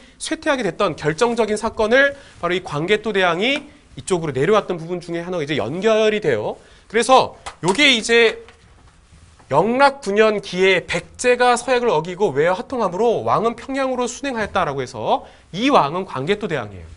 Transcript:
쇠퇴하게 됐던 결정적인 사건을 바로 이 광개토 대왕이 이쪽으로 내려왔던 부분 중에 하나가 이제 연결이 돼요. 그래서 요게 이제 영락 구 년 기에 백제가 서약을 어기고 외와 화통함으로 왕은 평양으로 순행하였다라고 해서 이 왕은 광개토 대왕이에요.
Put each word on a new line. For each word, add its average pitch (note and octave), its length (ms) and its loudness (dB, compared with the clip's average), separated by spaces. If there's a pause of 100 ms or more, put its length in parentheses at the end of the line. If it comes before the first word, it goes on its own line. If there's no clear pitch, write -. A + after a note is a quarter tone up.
(200)
쇠퇴하게 D#4 440 -4
됐던 F#3+ 320 -2
결정적인 G#3+ 600 0
사건을 A#3 580 0 (240)
바로 F3 140 -4
이 F#3 100 -4
광개토 G3 500 -2
대왕이 F#3+ 500 0 (320)
이쪽으로 E3 360 -4
내려왔던 F#3 460 0
부분 E3 240 -8
중에 E3+ 180 -8
하나가 F3 220 -6
이제 C#3+ 160 -4
연결이 G#3+ 640 0
돼요. C3+ 360 -2 (300)
그래서 A#3 500 2 (260)
요게 C4 300 4
이제 A3+ 520 2 (1040)
영락 B3 520 2
구 G3 100 -4
년 G#3+ 300 4
기에 F#3 440 2
백제가 B3 680 0
서약을 A#3+ 340 0
어기고 F3 400 0
외와 D3+ 240 2
화통함으로 G3+ 720 -2
왕은 F#3 320 0
평양으로 C4 520 -4
순행하였다라고 G3+ 720 -4
해서 B2+ 440 -4 (260)
이 A3 180 -2
왕은 F3+ 360 2
광개토 F#3+ 420 -4
대왕이에요. G#2+ 360 -8 (140)